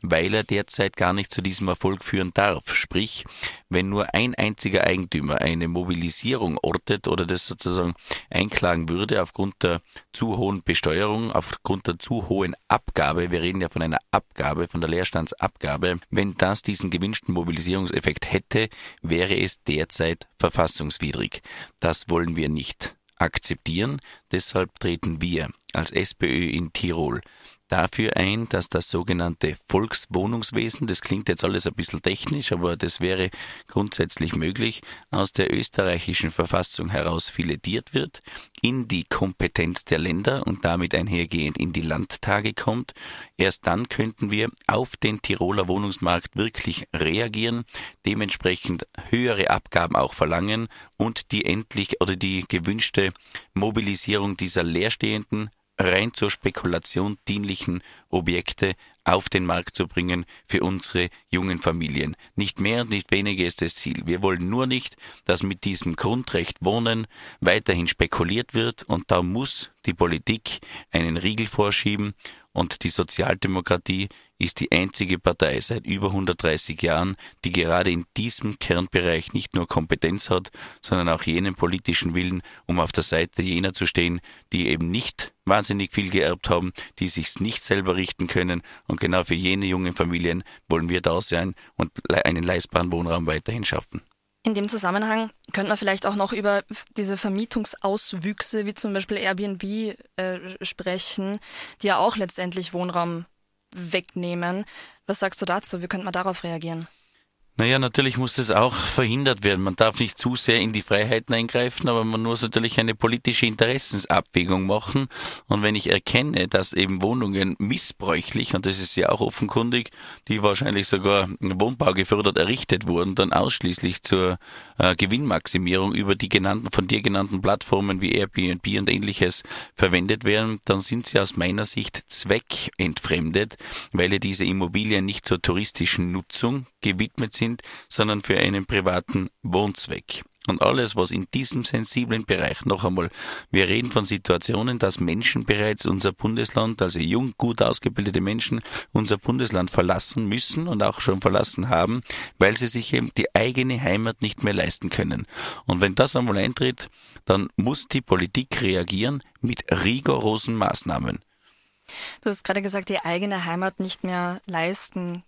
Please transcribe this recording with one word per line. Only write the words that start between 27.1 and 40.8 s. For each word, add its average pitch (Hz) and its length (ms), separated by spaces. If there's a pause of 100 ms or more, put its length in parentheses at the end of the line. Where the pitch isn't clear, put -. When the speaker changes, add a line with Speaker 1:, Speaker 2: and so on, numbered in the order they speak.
Speaker 1:
dafür 90 480
ein, 104 320
dass 90 200
das - 220
sogenannte 87 680 (100)
Volkswohnungswesen, 110 1200
das - 160
klingt 104 260
jetzt 90 160
alles 92 220
ein - 80
bisschen 80 300
technisch, - 480
aber 85 260
das - 220
wäre 92 320 (340)
grundsätzlich 82 720
möglich, 104 460 (280)
aus 98 220
der - 200
österreichischen 90 800
Verfassung 85 600
heraus 82 400
filetiert 87 640
wird, 139 260 (400)
in 123 260
die 92 180
Kompetenz 90 800
der 80 120
Länder 92 480
und - 200
damit 85 280